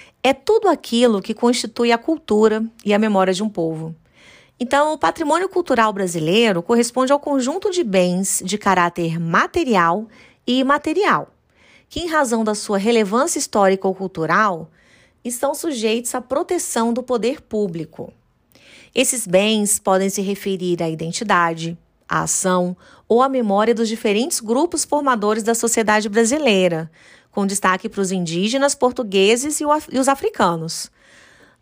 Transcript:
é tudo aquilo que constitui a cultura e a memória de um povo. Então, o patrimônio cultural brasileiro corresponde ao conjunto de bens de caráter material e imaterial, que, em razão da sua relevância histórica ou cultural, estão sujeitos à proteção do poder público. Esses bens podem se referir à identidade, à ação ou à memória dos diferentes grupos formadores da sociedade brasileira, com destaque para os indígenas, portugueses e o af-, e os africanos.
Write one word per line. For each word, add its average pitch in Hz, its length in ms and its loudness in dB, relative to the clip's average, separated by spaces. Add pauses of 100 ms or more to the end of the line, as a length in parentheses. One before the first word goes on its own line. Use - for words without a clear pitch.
(240)
é 269 100 4
tudo 427 340 2
aquilo 233 540 2
que 214 140 -8
constitui 240 560 0
a 233 60 4
cultura 220 680 2 (180)
e 202 80 0
a 202 60 4
memória 190 360 2
de 190 100 -2
um 220 40 -2
povo. 160 480 -4 (640)
Então, 285 340 2
o 294 40 -6
patrimônio 330 500 0
cultural 240 460 0
brasileiro 180 680 0
corresponde 240 500 2
ao 285 60 2
conjunto 285 500 -2
de 359 140 -2
bens 185 600 0
de 190 140 -6
caráter 175 600 0
material 208 880 0 (380)
e 247 140 0
imaterial, 294 720 0 (580)
que, - 120 -10
em 339 80 -6
razão 247 360 0
da 214 120 0
sua 208 240 -2
relevância 233 580 0
histórica 190 500 2
ou 190 60 0
cultural, 180 800 -2 (520)
estão 269 300 -4
sujeitos 240 640 -4
à 254 40 -2
proteção 262 720 -2
do 247 120 -2
poder 247 380 -2
público. 180 720 -6 (840)
Esses 254 300 0
bens 202 540 2
podem 190 280 2
se 196 140 -4
referir 185 600 -4
à 165 40 -2
identidade, 170 880 -2 (320)
à 165 140 -2
ação 180 560 0 (320)
ou 240 140 4
à 269 60 2
memória 220 440 2
dos 220 160 0
diferentes 226 500 -2
grupos 277 460 -2
formadores 226 560 0
da 226 140 0
sociedade 214 520 0
brasileira, 202 840 0 (400)
com 196 160 -2
destaque 190 420 0
para 196 120 -6
os 185 100 -2
indígenas, 196 640 0
portugueses 240 840 0
e 302 60 -4
o 294 60 2
af-, 311 200 0
e 254 60 -2
os 262 100 2
africanos. 190 840 -2 (720)